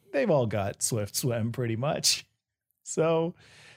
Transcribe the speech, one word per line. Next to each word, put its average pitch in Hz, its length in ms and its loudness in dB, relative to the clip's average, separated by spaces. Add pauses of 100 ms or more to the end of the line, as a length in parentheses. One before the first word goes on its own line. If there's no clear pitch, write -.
(140)
they've 254 180 2
all 131 160 4
got 101 340 -2
Swift 107 360 -2
Swim 117 340 -2
pretty 117 240 -2
much. - 500 0 (600)
So, 165 500 0 (420)